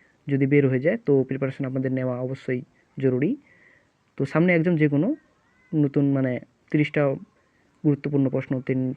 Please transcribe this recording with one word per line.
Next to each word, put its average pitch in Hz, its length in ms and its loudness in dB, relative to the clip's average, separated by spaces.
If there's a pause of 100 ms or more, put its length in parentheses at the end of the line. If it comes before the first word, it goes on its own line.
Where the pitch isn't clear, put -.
(280)
যদি 139 180 0
বের 143 220 6
হয়ে 131 120 0
যায় 185 260 0
তো 135 180 4
প্রিপারেশন 135 400 -6
আপনাদের 131 280 -4
নেওয়া 127 280 -4
অবশ্যই 131 420 -6 (360)
জরুরি। 135 380 0 (800)
তো 139 80 -2
সামনে 175 300 2
এক্সাম 170 220 2
যে 151 120 4
কোনো 165 280 0 (580)
নতুন, 143 380 2
মানে, 131 280 -2 (300)
তিরিশটা 147 380 0 (760)
গুরুত্বপূর্ণ 143 440 0
প্রশ্ন 131 280 -4
উত্তর, 127 180 -4 (220)